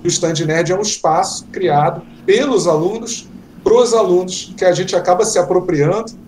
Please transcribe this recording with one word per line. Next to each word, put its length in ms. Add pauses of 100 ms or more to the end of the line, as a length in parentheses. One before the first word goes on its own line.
E 40
o 20
Stand 360
Nerd 260
é 60
um 40
espaço 680
criado 520 (200)
pelos 440
alunos, 600 (360)
pros 320
alunos, 600
que 80
a 80
gente 240
acaba 300
se 140
apropriando 720 (160)